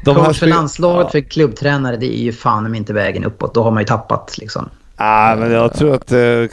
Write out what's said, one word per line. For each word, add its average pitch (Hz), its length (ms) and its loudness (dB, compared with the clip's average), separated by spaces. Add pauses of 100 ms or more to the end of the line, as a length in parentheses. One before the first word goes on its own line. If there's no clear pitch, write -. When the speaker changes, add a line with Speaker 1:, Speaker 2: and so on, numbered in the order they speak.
Speaker 1:
de 143 100 4
här 170 100 6
Speaker 2:
coach 156 140 2
för 170 60 0
Speaker 1:
spe-, 160 40 4
Speaker 2:
landslaget, 170 580 2
Speaker 1:
ja. - 40 -8
Speaker 2:
för 151 80 0 (100)
klubbtränare, 139 680 -2
det 117 220 -4
är 117 40 -4
ju 117 100 -2
fan 110 320 -2
om 113 100 -4
inte 107 180 -6
vägen 101 300 -2
uppåt. - 300 -6
Då 113 100 2
har 113 80 0
man 110 100 0
ju 104 60 -4
tappat, - 500 -4
liksom. - 320 -10 (280)
Speaker 1:
Ja, 107 420 2
men 117 120 0
jag 117 220 2
tror 143 220 2
att, - 160 -4
eh, 120 420 2